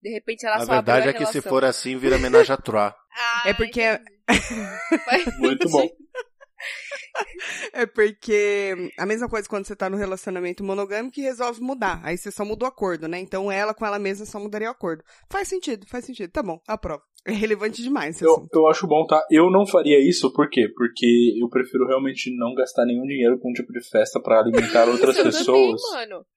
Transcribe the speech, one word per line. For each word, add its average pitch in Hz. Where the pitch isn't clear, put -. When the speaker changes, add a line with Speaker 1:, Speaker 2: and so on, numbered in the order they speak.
Speaker 1:
De 196
repente 226
ela 214
Speaker 2:
A 117
Speaker 1:
só -
abriu 120
Speaker 2:
verdade 131
Speaker 1:
a -
Speaker 2:
é 139
que 147
se -
Speaker 1:
relação. 139
Speaker 2:
for 131
assim, 131
vira 131
homenagem 127
a 131
Troá. 104
Speaker 1:
Ah, 233
Speaker 3:
É 208
porque 233
Speaker 1:
entendi. -
Speaker 3:
<laughs> 220
Speaker 1:
Faz 294
Speaker 4:
Muito 269
bom. 285
Speaker 1:
sentido. -
Speaker 3:
É 240
porque 208
a 170
mesma 220
coisa 214
quando 196
você 208
tá 190
no 196
relacionamento 190
monogâmico 202
que 285
resolve 240
mudar. 226
Aí 170
você 202
só 208
muda 214
o -
acordo, 175
né? 175
Então 196
ela 208
com 220
ela 202
mesma 202
só 208
mudaria 214
o 233
acordo. 165
Faz 392
sentido, 247
faz 247
sentido. 208
Tá 311
bom, 170
aprovo. -
É -
relevante 214
demais 202
esse -
Speaker 4:
Eu, 160
Speaker 3:
assunto. -
Speaker 4:
eu 156
acho 156
bom, 156
tá? 156
Eu 165
não 196
faria 147
isso, 139
por 143
quê? 113
Porque 120
eu 120
prefiro 127
realmente 131
não 120
gastar 127
nenhum 123
dinheiro 127
com 127
um 123
tipo 120
de 120
festa 110
pra 113
alimentar -
Speaker 1:
<laughs> -
Speaker 4:
outras -
Speaker 1:
Eu 339
também, -
Speaker 4:
pessoas. 127
Speaker 1:
mano. 220